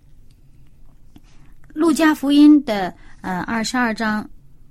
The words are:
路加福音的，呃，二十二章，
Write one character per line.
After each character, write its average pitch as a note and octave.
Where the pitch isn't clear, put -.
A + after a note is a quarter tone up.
路 D#4
加 D#4
福 C#4
音 D4
的， G3
呃， F#3
二 A3+
十 A#3
二 A#3+
章， G#3+